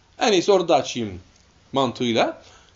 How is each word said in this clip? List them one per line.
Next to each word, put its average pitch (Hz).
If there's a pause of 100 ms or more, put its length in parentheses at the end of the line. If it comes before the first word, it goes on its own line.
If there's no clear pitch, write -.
(180)
"En 220
iyisi 185
orada 175
açayım." 107 (520)
mantığıyla 127 (340)